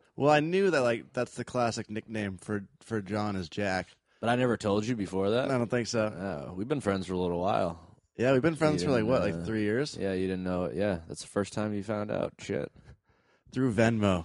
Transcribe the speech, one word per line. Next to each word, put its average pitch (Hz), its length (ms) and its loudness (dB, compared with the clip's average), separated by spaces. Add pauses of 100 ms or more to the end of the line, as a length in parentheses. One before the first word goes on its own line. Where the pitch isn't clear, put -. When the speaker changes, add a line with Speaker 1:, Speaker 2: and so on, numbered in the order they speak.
(160)
Speaker 1:
Well, 139 140 4
I 151 100 8
knew 185 300 2
that, 151 120 4
like, 117 300 0
that's 120 220 -4
the 120 100 -8
classic 117 460 -2
nickname 107 480 -4
for, 104 260 -4 (180)
for 110 200 -4
John 104 320 -2
is 90 140 -4
Jack. 92 400 -2 (320)
Speaker 2:
But 113 100 0
I 123 60 4
never 123 200 2
told 107 300 0
you 123 80 -2
before 95 360 0
that? 123 200 0
Speaker 1:
I 131 80 0
don't 117 120 0
think 120 180 0
so. 95 600 -4
Speaker 2:
Oh, 87 60 -12
we've 101 140 -6
been 147 120 -2
friends 95 280 0
for 92 60 -4
a 90 40 0
little 87 220 0
while. 95 400 0 (360)
Speaker 1:
Yeah, 123 160 2
we've 127 100 4
been 165 140 2
friends 151 260 2
Speaker 2:
You - 60 0
Speaker 1:
for, 139 40 2
like, 120 80 4
Speaker 2:
didn't, 107 100 0
Speaker 1:
what, 123 120 4
like, 98 120 0
Speaker 2:
uh, 85 100 -6
Speaker 1:
three 107 180 -2
years? 117 380 -2
Speaker 2:
Yeah, 95 120 -2
you 92 160 0
didn't 92 160 -4
know 90 200 0
it. 73 120 -4
Yeah, 95 320 0
that's - 140 -12
the - 60 -14
first - 240 -2
time 107 220 -4
you 101 80 -4
found 107 300 -6
out. 92 260 -2
Shit. - 320 -6 (840)
Speaker 1:
Through 127 220 0
Venmo. 104 500 4